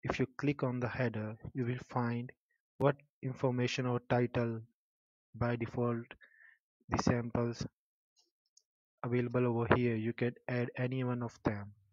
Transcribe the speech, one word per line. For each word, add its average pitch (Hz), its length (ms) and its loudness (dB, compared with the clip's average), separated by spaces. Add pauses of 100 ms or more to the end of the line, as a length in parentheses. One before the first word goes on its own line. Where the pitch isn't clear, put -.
if - 160 -4
you 131 80 2 (100)
click 143 260 0
on 127 180 -2
the 123 80 0
header, 110 480 -2 (180)
you 131 100 0
will 123 140 -2 (100)
find 123 440 -2 (460)
what 139 180 4 (260)
information 123 640 0
or 120 220 2
title 120 520 2 (720)
by 120 220 0
default 117 500 -2 (800)
the - 140 0
samples 117 640 0 (1400)
available 123 420 2
over 117 200 2 (100)
here. 120 180 2
You 110 180 0
can 123 220 0 (140)
add 123 280 0
any 127 280 0
one 123 180 0
of 117 220 -8
them. 101 280 -2 (200)